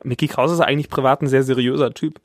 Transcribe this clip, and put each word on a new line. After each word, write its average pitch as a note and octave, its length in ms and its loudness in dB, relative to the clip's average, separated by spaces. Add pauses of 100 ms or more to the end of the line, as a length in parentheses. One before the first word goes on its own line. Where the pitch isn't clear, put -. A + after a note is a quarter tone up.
Mickey C3 240 -2
Krause C#3 260 0
ist E3+ 80 0
eigentlich C#3+ 280 0
privat C3+ 320 0
ein D3 60 -2
sehr C3+ 160 2
seriöser B2+ 500 0
Typ. - 320 -8